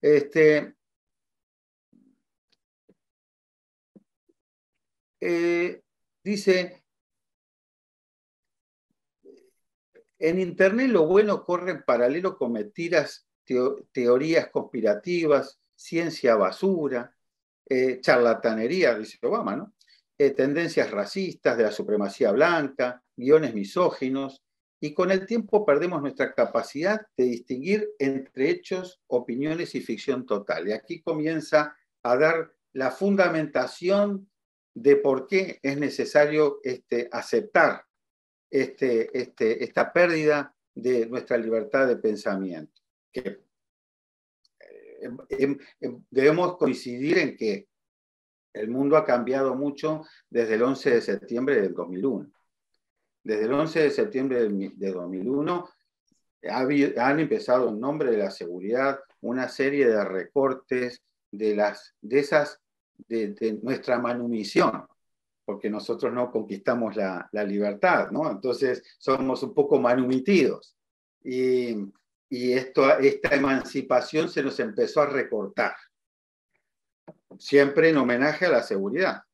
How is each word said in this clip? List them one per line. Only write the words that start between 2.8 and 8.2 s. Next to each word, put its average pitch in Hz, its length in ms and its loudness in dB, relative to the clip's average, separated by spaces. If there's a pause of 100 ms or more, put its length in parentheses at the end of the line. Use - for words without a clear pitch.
eh, 175 640 -2 (400)
dice, 185 640 0 (3250)